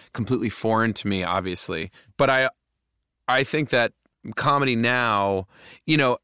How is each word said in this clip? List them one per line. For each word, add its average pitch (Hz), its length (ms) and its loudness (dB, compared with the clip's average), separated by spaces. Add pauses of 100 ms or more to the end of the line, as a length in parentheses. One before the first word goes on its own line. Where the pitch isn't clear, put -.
(120)
completely 120 380 -2
foreign 110 420 0
to - 160 -6
me, 95 160 -2
obviously. 90 640 -4 (280)
But 135 120 4
I, 131 200 2 (760)
I 127 160 2
think 147 280 -4
that 117 220 2 (440)
comedy 139 400 2
now, 110 720 0 (380)
you 156 100 2
know, 127 280 2